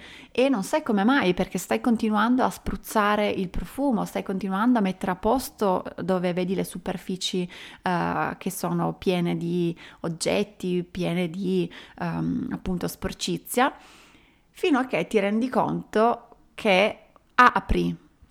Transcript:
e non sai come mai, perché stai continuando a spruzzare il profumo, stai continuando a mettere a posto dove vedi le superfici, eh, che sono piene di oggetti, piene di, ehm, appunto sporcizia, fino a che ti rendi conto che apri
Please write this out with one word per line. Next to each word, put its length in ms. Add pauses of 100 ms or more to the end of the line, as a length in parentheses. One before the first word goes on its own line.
(300)
e 180
non 140
sai 200
come 220
mai, 300
perché 240
stai 220
continuando 640
a 60
spruzzare 800
il 200
profumo, 560
stai 180
continuando 560
a 40
mettere 300
a 40
posto 680 (200)
dove 300
vedi 220
le 100
superfici, 840 (340)
eh, 560
che 120
sono 440
piene 420
di 400 (240)
oggetti, 880
piene 420
di, 400 (280)
ehm, 540
appunto 360
sporcizia, 840 (800)
fino 280
a 60
che 220
ti 120
rendi 300
conto 800 (260)
che 440 (360)
apri 680 (280)